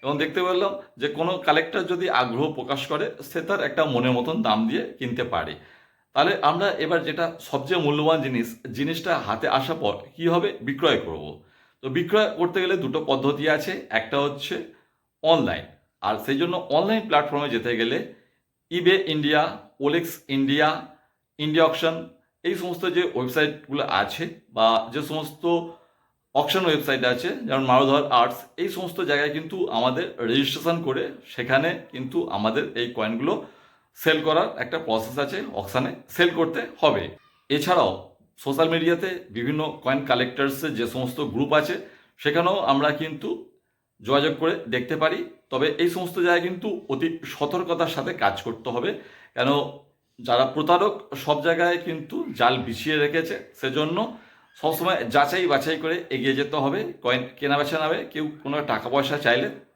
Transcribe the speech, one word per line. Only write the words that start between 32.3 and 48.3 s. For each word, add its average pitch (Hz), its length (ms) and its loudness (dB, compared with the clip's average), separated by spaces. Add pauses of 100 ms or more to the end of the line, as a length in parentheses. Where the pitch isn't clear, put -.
এই 120 180 -2
কয়েনগুলো 117 520 -2 (480)
সেল 160 280 2
করার 160 360 0
একটা 123 200 -4
প্রসেস 113 400 -2
আছে, 143 240 -4 (100)
অকশনে - 420 -4 (140)
সেল 175 260 4
করতে 165 260 0 (200)
হবে। 92 280 4 (400)
এছাড়াও 147 680 0 (200)
সোশ্যাল 143 320 0
মিডিয়াতে 170 600 0
বিভিন্ন 147 520 -4
কয়েন 135 220 0
কালেক্টরসের 135 680 0
যে 117 120 -2
সমস্ত 127 340 -4
গ্রুপ 131 320 0
আছে, 151 220 2 (440)
সেখানেও 170 380 2
আমরা 147 340 4
কিন্তু 151 600 -6 (520)
যোগাযোগ 139 360 2
করে 165 200 0 (100)
দেখতে 123 280 -2
পারি। 160 280 0 (260)
তবে 143 280 0
এই 170 120 4
সমস্ত 180 280 -6
জায়গায় 175 220 4
কিন্তু 185 480 -4
অতি 156 360 -2
সতর্কতার 170 640 -2
সাথে - 260 -4
কাজ 101 280 0